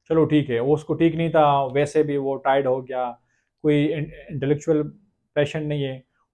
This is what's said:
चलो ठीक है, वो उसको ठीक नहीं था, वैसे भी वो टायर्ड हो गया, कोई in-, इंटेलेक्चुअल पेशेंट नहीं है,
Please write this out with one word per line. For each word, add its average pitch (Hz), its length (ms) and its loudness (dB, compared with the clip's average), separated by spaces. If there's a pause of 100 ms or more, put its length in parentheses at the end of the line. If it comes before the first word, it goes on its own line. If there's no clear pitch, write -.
(100)
चलो 160 160 4
ठीक 151 240 2
है, 117 100 0
वो 139 140 2
उसको 151 200 -2
ठीक 160 220 2
नहीं 165 140 -2
था, 143 360 4
वैसे 147 380 0
भी 143 140 -2
वो 139 180 -2
टायर्ड 135 320 0
हो 131 140 0
गया, 127 380 -6 (420)
कोई 147 260 2
in-, - 440 -8
इंटेलेक्चुअल 147 520 0 (520)
पेशेंट 151 320 -2
नहीं 147 160 -4
है, 131 200 -8 (300)